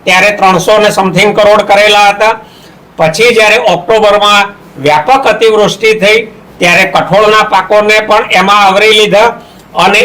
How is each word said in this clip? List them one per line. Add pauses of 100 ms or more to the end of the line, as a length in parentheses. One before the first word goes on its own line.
ત્યારે
ત્રણસો
ને
something
કરોડ
કરેલા
હતા. (640)
પછી
જ્યારે (140)
ઓક્ટોબરમાં (280)
વ્યાપક
અતિવૃષ્ટિ
થઈ (400)
ત્યારે
કઠોળના
પાકોને (120)
પણ (140)
એમાં
આવરી
લીધા (560)
અને